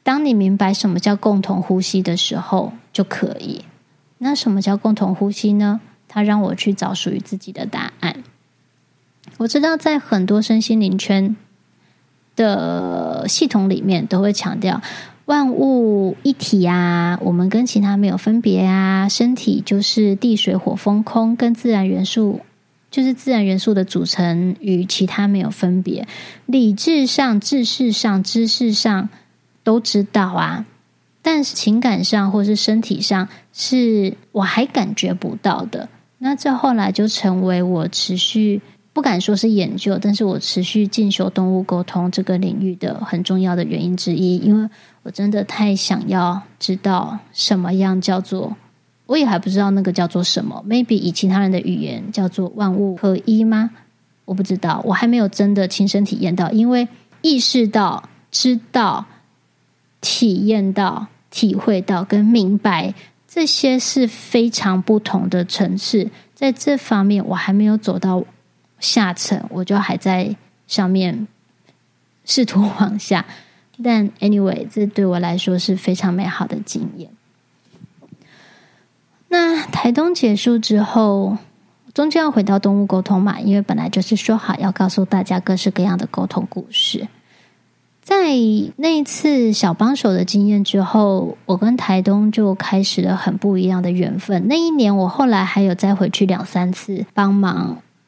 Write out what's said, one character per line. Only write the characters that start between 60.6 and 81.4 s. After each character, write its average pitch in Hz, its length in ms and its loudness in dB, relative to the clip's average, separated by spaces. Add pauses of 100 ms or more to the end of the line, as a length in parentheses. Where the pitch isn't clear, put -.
到、 202 340 -2 (240)
体 196 240 0
会 196 240 0
到 185 240 -2
跟 208 220 2
明 208 320 4
白， 185 360 0 (320)
这 330 200 -2
些 254 340 2
是 247 280 0
非 233 420 0
常 185 320 0
不 214 180 2
同 185 300 -2
的 180 160 0
层 185 320 -2
次， 208 320 -2 (240)
在 269 180 0
这 285 240 -2
方 202 300 0
面 202 200 2
我 185 100 -4
还 190 180 -2
没 202 100 4
有 214 140 4
走 185 200 -2
到 185 260 0 (560)
下 190 340 0
层， - 360 -4
我 180 140 -6
就 202 140 -2
还 - 180 -2
在 190 400 -2 (320)
上 190 220 -2
面 190 380 0 (960)
试 - 180 0
图 202 180 2 (180)
往 208 200 0
下。 180 240 -2 (600)
但 220 260 2 (100)
anyway， 202 500 0
这 208 180 -2
对 202 180 0
我 180 140 0
来 175 180 -2
说 180 200 -2
是 185 180 -2
非 185 200 -2
常 185 180 -2
美 185 120 -2
好 185 200 -6
的 - 200 -8
经 - 320 -8
验。 170 140 -18 (2250)
那 339 320 2
台 - 300 -2
东 320 220 2
结 220 220 2
束 233 220 2
之 220 240 2
后， 202 560 2 (560)